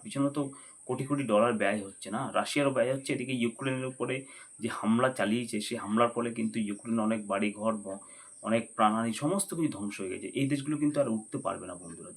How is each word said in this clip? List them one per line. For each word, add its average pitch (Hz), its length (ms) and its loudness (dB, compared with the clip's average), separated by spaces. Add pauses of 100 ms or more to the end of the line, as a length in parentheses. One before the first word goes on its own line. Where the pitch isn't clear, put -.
পিছনে 139 280 0
তো 139 220 -4 (340)
কোটি 127 180 -2
কোটি 139 200 -2
ডলার 110 280 6
ব্যয় 104 320 0
হচ্ছে - 260 -12
না? 117 240 -4
রাশিয়ারও 139 360 2
ব্যয় 127 240 2
হচ্ছে, 135 180 -4
এদিকে 127 200 -4
ইউক্রেনের 131 540 0
উপরে 131 400 -4 (340)
যে 113 80 -2
হামলা 113 400 4
চালিয়েছে 113 520 0
সেই 117 180 -4
হামলার 107 300 4
ফলে 117 260 -2
কিন্তু 113 260 -2
ইউক্রেনে 110 420 -2
অনেক 107 240 0
বাড়িঘর, 104 500 0
ব-, 98 220 -8 (440)
অনেক 113 340 0
প্রাণহানি, 113 360 4
সমস্ত 185 420 0
কিছু 160 240 0
ধ্বংস 101 220 -6
হয়ে 95 100 -4
গেছে। 92 160 -6
এই 135 220 0
দেশগুলো 143 280 -2
কিন্তু 147 240 2
আর 131 80 2
উঠতে 110 300 -2
পারবে 95 280 -4
না 90 80 -10
বন্ধুরা, 87 420 -14